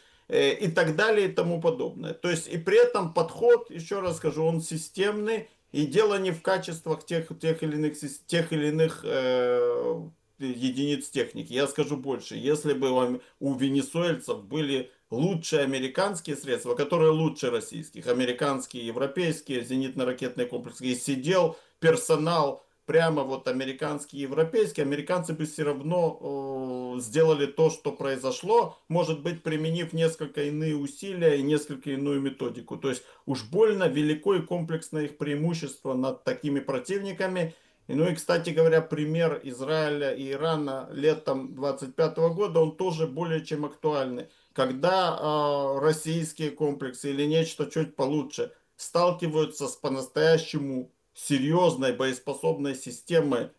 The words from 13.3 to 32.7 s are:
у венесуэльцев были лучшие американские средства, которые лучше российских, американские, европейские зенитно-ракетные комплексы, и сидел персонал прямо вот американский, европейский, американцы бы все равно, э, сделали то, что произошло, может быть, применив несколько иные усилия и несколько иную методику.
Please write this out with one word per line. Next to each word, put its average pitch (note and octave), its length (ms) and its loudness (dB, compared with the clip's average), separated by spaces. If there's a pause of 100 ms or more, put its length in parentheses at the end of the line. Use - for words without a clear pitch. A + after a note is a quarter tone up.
у C#3 160 -2
венесуэльцев C3+ 880 0
были C3+ 480 -2 (180)
лучшие D#3+ 540 0
американские C#3 720 -2
средства, B2 400 -2
которые D#3 340 4
лучше D#3 400 2
российских, A#2 580 -6
американские, B2 800 -2
европейские C3+ 760 -2
зенитно-ракетные B2+ 840 -2
комплексы, A#2 400 -10
и B2+ 100 0
сидел D3+ 640 2 (220)
персонал D#3+ 840 2 (220)
прямо D#3 380 4
вот C3 240 -4
американский, C3+ 680 -4
европейский, D#3+ 640 2
американцы D#3 500 -2
бы D#3 120 -4
все D#3 180 -4
равно, D#3 560 0 (800)
э, - 20 -4
сделали C#3+ 480 4
то, D#3+ 220 4
что D3 220 -6
произошло, C3+ 840 0 (120)
может D#3+ 340 0
быть, E3+ 200 -4
применив D#3+ 500 -2
несколько D#3+ 500 0
иные D3+ 320 -2
усилия D#3 640 2
и - 20 0
несколько D3 480 -2
иную C#3 320 0
методику. B2+ 560 -6